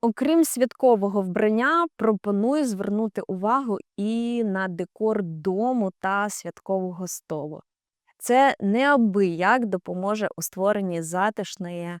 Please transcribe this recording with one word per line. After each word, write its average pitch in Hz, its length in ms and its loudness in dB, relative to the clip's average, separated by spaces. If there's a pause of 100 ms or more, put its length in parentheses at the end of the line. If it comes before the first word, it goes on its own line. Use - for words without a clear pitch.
Окрім 277 420 4
святкового 220 760 2
вбрання, 220 640 2 (120)
пропоную 220 680 2
звернути 208 640 -2
увагу 214 500 0 (200)
і 233 460 -2
на 190 240 -2
декор 202 560 -2
дому 190 760 -2
та 202 300 -2
святкового 185 800 -6
столу. 151 540 -10 (560)
Це 262 420 4
неабияк 208 1040 2
допоможе 190 640 -4 (100)
у - 40 -10
створенні 190 600 -2
затишної 175 1000 -4